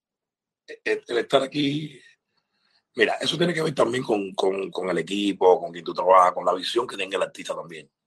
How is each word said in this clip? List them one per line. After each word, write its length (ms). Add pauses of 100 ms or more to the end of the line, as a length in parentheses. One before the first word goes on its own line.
(840)
el, 240
el 100
estar 240
aquí, 580 (920)
mira, 200
eso 220
tiene 160
que 100
ver 120
también 300
con, 300
con, 360
con 180
el 100
equipo, 640
con 120
quien 120
tú 80
trabajas, 420
con 100
la 100
visión 320
que 100
tenga 200
el 80
artista 320
también. 340 (160)